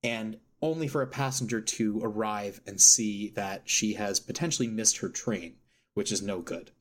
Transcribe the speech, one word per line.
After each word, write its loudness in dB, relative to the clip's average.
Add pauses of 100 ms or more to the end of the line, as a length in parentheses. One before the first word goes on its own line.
and -2 (240)
only 0
for 0
a 0
passenger -2
to 0
arrive -2
and -10
see 6
that -6
she 2
has 0
potentially -2
missed 2
her -4
train, -4 (380)
which -2
is 0
no -4
good. -10 (120)